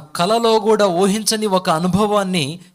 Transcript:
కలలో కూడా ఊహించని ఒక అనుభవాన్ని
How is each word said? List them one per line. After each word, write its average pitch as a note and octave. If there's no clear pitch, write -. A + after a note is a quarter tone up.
కలలో A3
కూడా G#3
ఊహించని G#3
ఒక F#3
అనుభవాన్ని F#3